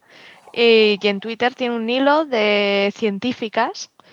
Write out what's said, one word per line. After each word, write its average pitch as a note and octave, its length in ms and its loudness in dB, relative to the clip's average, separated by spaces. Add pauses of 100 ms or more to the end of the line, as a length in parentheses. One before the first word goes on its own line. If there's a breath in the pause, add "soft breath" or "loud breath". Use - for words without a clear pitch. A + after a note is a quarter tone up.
(520 loud breath)
eh, A3 480 4
y G#3 80 -2
en G3+ 120 -2
Twitter A#3 340 -4
tiene A#3+ 220 -4
un A3+ 120 -4
hilo C#4 380 2
de G#3 720 0
científicas A#3 960 -4 (220 loud breath)